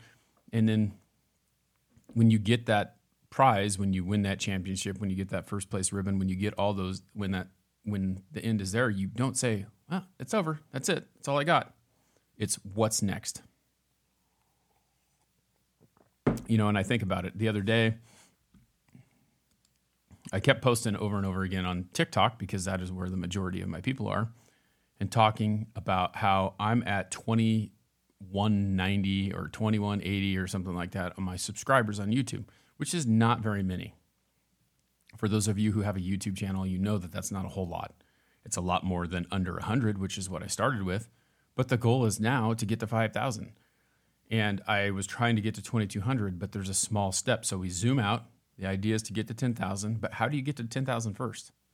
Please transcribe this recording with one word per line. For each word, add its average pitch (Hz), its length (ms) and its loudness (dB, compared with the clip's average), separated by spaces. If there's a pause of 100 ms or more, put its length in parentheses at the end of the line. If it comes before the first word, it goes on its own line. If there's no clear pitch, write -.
(520)
And 110 160 4
then 107 260 4 (1200)
when 113 180 8
you 110 80 6
get 117 260 2
that 104 300 2 (340)
prize, 104 480 4
when 98 140 0
you 92 140 0
win 104 160 2
that 98 180 0
championship, 95 600 -4
when 101 100 -2
you 92 60 -2
get 95 140 -4
that 90 180 -6
first 101 220 -6
place 95 220 -2
ribbon, 98 260 0
when 95 120 2
you 92 60 0
get 101 240 0
all 101 140 4
those, 95 280 -4 (120)
when 98 180 -4
that, 95 160 -2 (360)
when 95 380 -2 (100)
the - 100 -10
end 110 200 0
is 95 100 -4
there, 120 180 2
you 98 180 -2
don't 120 280 -2
say, 107 300 0 (240)
"Well, 180 160 -4 (120)
it's - 160 -10
over. 156 280 -2 (100)
That's 135 160 -6
it. - 280 -2
That's - 120 -12
all 139 100 2
I 147 60 2
got." 156 300 2 (640)
It's, 107 260 -2
"What's 107 380 0
next?" - 400 -2 (3000)
You 113 100 4
know, 104 120 6
and 104 80 4
I 95 60 4
think 113 200 2
about 92 220 -2
it. 90 120 -8
The 110 120 0
other 104 120 0
day, 113 340 4 (2250)
I 98 80 -2
kept 127 220 2
posting 113 340 2
over 101 220 -2
and 98 80 0
over 95 180 -2
again 92 220 -2
on 90 260 -4
TikTok 117 480 2
because 98 240 -4
that 92 180 -2
is 92 120 -6
where 92 160 -6
the 92 80 -4
majority 92 440 -4
of 92 60 -6
my 87 140 -6
people 104 260 -4
are, 101 220 0 (720)
and 98 100 -2
talking 110 640 2
about 92 400 0
how 98 460 2
I'm 113 260 2
at 98 240 -2
twenty-one 101 1700 0
ninety 98 560 0
or 90 160 -8
twenty-one 104 520 0
eighty 98 360 0
or 92 100 -2
something 92 260 -4
like 87 180 -4
that 90 260 -4
on 98 80 -4
my 90 100 -4
subscribers 107 640 0
on 101 120 -2
YouTube, 127 340 -2 (320)
which - 160 -6
is 160 120 0
not 117 360 6
very 104 220 0
many. 92 300 -4 (1200)
For 110 120 -2
those 104 200 2
of 101 100 2
you 107 140 2
who 104 100 2
have 101 160 0
a 92 40 -4
YouTube 95 360 -2
channel, 95 300 -2
you 92 100 -2
know 104 200 0
that 87 140 -6
that's 92 200 -6
not 95 140 -4
a - 40 -8
whole 92 180 -4
lot. 82 260 -8 (520)
It's - 120 -6
a 90 40 -2
lot 90 220 2
more 87 240 0
than 87 240 -2
under 92 260 0
a 85 60 -8
hundred, 107 340 0
which 95 200 -4
is 95 120 -6
what 85 140 -6
I - 40 -10
started 110 360 0
with. 92 260 -2 (460)
But 123 140 0
the 127 80 4
goal 120 280 4
is 104 140 2
now 113 340 2
to 113 120 -2
get 110 160 0
to 107 60 -4
five 107 260 2
thousand. 110 400 -4 (760)
And 104 380 2
I 101 240 2
was 95 160 -4
trying 117 300 2
to 104 40 0
get 110 140 -2
to 101 80 -12
twenty-two 104 380 -2
hundred, 104 360 -2
but 95 140 -6
there's 98 180 -6
a 95 40 -4
small 101 380 0
step. - 340 0
So 98 120 -4
we 92 120 -4
zoom 110 280 2
out. 107 280 0 (340)
The 95 80 -6
idea 98 260 0
is 110 100 0
to - 100 -10
get 107 160 -2
to 110 40 -6
ten 123 200 0
thousand, 98 480 -4
but - 120 -6
how 117 140 0
do 147 80 -2
you 131 80 -2
get 143 140 -4
to 117 80 -6
ten 135 200 -4
thousand 117 280 -2
first? - 380 -8 (220)